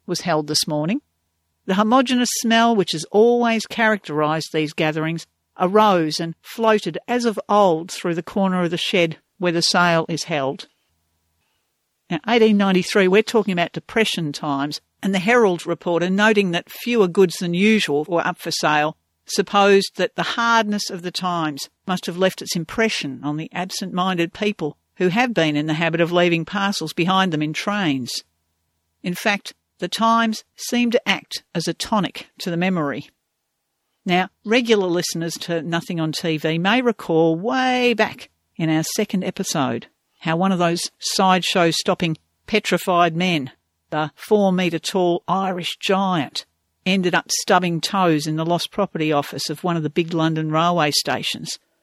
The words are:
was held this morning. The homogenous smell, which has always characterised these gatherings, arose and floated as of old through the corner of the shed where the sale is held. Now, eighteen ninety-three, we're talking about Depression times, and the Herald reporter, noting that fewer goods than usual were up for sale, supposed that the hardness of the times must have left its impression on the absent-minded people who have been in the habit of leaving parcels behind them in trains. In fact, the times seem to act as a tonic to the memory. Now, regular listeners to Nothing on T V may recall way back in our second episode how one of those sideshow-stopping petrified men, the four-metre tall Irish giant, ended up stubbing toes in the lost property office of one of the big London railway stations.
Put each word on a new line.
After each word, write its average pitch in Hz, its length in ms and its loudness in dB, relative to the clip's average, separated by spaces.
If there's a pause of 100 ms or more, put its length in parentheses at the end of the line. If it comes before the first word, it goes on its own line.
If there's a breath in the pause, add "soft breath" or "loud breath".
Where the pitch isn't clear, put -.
was 175 160 -4
held 156 240 0
this 147 200 -2
morning. 160 360 -2 (640)
The 190 80 0
homogenous 247 560 2 (100)
smell, 226 340 4
which 196 180 0
has 160 200 -6
always 233 540 4
characterised 160 840 0
these 156 200 0
gatherings, 156 540 -2 (340)
arose 185 580 2
and 170 220 -4
floated 214 560 0 (100)
as 240 200 -2
of 220 120 -2 (120)
old 185 420 2
through 175 220 -4
the 160 80 -4
corner 185 400 0
of 170 80 0
the 170 80 -4
shed 170 400 0 (180)
where 175 160 -2
the 170 80 0
sale 170 480 2
is 160 160 -4
held. 143 440 -4 (1400)
Now, 175 160 -4
eighteen 220 300 4
ninety-three, 190 500 2
we're 196 160 4
talking 208 300 0
about 170 220 -2
Depression 170 580 -2
times, 147 480 -4 (220)
and 196 120 -2
the 190 40 0
Herald 196 480 2
reporter, 175 420 -2
noting 202 440 2
that 170 180 -4
fewer 233 360 2
goods 175 300 2
than 175 160 -4
usual 175 560 2
were 170 180 0
up 175 120 -4
for - 120 -8
sale, 151 460 0 (300)
supposed 202 720 2
that - 200 -2
the 175 60 -4
hardness 226 640 0
of 180 140 -8
the 180 80 -6
times 165 580 -4 (180)
must 180 200 -4
have 170 100 -6
left 185 240 0
its - 160 -6
impression 160 640 -4
on 147 140 -4
the 160 160 -8
absent-minded 185 800 -4
people - 460 -4 (180)
who 185 120 2
have 233 260 0
been 160 200 2
in 147 120 0
the 156 80 -2
habit 165 260 0
of 165 100 2
leaving 175 360 2
parcels 196 480 -4
behind 190 360 2
them 151 120 -2
in 151 100 -4
trains. 156 720 -4 (800)
In 185 100 -4
fact, 202 400 -2 (260)
the 180 80 -4
times 226 580 0 (120)
seem 240 360 -2
to - 140 0
act - 380 -6 (100)
as 170 140 -2
a 170 60 -4
tonic - 640 -4
to - 120 -6
the 170 60 -2
memory. 165 540 -2 (960)
Now, 185 240 0 (160)
regular 220 420 2
listeners 170 520 -2
to 170 200 -4
Nothing 170 400 -6
on 156 120 -2
T 160 260 -4
V 160 180 -2
may 196 240 2
recall 165 560 2
way 247 560 0
back - 380 -2 (260)
in 160 140 -2
our 160 120 2
second 202 420 -2
episode 135 640 -4 (340)
how 165 140 0
one 190 140 2
of 185 80 2
those 170 220 2 (180)
sideshow-stopping 180 1200 0 (300)
petrified 175 640 2
men, 165 380 -2 (380)
the 156 260 -4
four-metre 185 640 2
tall 175 480 0
Irish 185 520 -4
giant, 185 640 -2 (400)
ended 185 300 0
up 175 160 0
stubbing 180 500 0
toes 165 460 0
in 156 80 -4
the 160 100 -2
lost 170 280 -2
property 160 400 -2
office - 360 -4
of 151 140 -8
one 175 140 -2
of 160 80 -4
the 151 40 -4
big 165 240 -2
London 160 380 0
railway 160 400 2
stations. - 720 -4 (220)